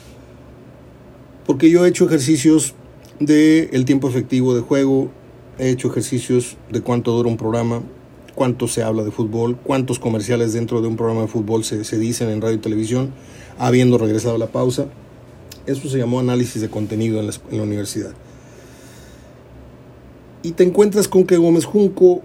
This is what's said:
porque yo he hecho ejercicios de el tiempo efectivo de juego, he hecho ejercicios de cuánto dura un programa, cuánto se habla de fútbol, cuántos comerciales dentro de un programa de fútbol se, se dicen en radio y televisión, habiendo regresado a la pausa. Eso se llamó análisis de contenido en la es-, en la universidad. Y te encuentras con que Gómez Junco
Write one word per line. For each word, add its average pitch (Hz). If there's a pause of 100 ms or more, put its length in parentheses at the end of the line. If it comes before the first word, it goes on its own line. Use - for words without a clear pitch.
(1500)
porque 147
yo 175
he -
hecho 180
ejercicios 151 (460)
de 156
el 127
tiempo 139
efectivo 127
de 117
juego, 135 (480)
he 131
hecho 123
ejercicios 123 (140)
de 110
cuánto 120
dura 117
un 113
programa, 117 (520)
cuánto 123
se 120
habla 110
de 107
fútbol, 117
cuántos 131
comerciales 113
dentro 117
de 113
un 110
programa 113
de 110
fútbol 110
se, 107
se 110
dicen 113
en 107
radio 113
y 107
televisión, 113 (460)
habiendo 123
regresado 110
a -
la 110
pausa. 127 (800)
Eso 139
se 131
llamó 123
análisis 123
de 107
contenido 107
en 104
la 104
es-, -
en 110
la 107
universidad. 104 (2250)
Y 165
te 185
encuentras 202
con 185
que 180
Gómez 170
Junco 185